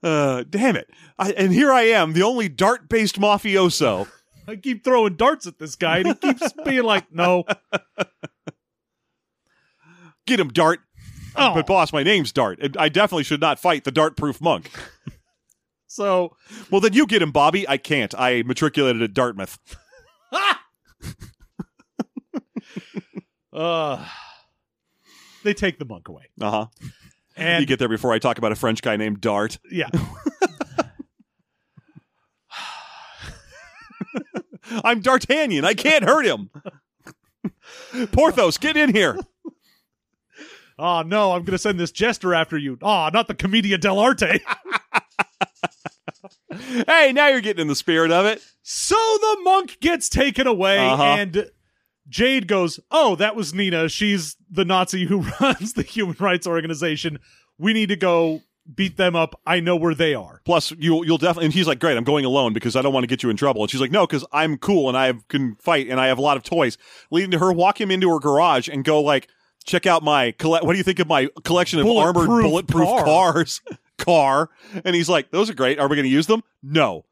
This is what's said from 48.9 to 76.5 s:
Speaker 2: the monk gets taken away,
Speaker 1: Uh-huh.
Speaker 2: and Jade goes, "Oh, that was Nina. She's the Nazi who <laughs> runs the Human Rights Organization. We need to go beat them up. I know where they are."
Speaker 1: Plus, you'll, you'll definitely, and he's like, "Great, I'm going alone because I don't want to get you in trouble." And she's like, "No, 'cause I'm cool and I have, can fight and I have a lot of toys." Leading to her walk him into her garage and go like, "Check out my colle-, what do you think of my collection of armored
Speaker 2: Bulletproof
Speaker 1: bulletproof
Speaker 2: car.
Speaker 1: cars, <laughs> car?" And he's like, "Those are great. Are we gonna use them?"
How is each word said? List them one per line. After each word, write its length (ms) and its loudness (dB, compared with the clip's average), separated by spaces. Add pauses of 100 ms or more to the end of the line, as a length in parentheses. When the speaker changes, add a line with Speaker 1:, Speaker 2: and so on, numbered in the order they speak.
Speaker 2:
the 460 2
monk 380 0
gets 280 -2
taken 380 0
away, 320 2
Speaker 1:
Uh-huh. 240 0
Speaker 2:
and 480 -2 (580)
Jade 400 -2
goes, 320 -2 (100)
"Oh, 260 2
that 200 -2
was 160 -8
Nina. 380 -2
She's 460 -4 (140)
the 140 -2
Nazi 400 0
who 160 0
<laughs> 200 -6
runs 340 -2
the 80 -4
Human 360 -6
Rights 280 -2
Organization. 720 -4 (400)
We 160 0
need 160 0
to 60 0
go 440 0 (340)
beat 220 -4
them 180 0
up. 320 -2
I 140 0
know 160 0
where 180 0
they 200 0
are." 320 -12
Speaker 1:
Plus, 320 2
you'll, 260 2
you'll 140 2
definitely, 280 0
and 80 2
he's 140 2
like, 100 0
"Great, 200 2
I'm 60 -2
going 200 2
alone 300 2
because 200 -4
I 60 2
don't 140 0
want 100 2
to 40 -6
get 140 -2
you 60 0
in 80 0
trouble." 260 0
And 80 -2
she's 100 -4
like, 120 -2
"No, 140 4
'cause 260 -4
I'm 240 0
cool 320 2
and 80 0
I 100 2
have, 220 -2
can 280 -2
fight 320 0
and 120 -2
I 60 2
have 120 2
a 40 -2
lot 160 2
of 40 -12
toys." 360 -2 (320)
Leading 220 0
to 60 0
her 140 2
walk 280 2
him 100 -2
into 180 2
her 100 2
garage 500 2
and 140 -6
go 200 2
like, 260 0 (360)
"Check 220 -2
out 160 4
my 300 2
colle-, 300 0
what 100 0
do 60 0
you 60 -2
think 160 -2
of 80 0
my 200 2 (160)
collection 360 0
of 60 2
armored 400 4
Speaker 2:
Bulletproof 180 4
Speaker 1:
bulletproof 440 2
Speaker 2:
car. 160 2
Speaker 1:
cars, 560 2 (200)
<laughs> 180 -20
car?" 520 2 (340)
And 120 -2
he's 120 0
like, 220 0
"Those 200 0
are 40 -8
great. 240 0
Are 100 0
we 80 0
gonna 120 0
use 180 2
them?" 160 2 (200)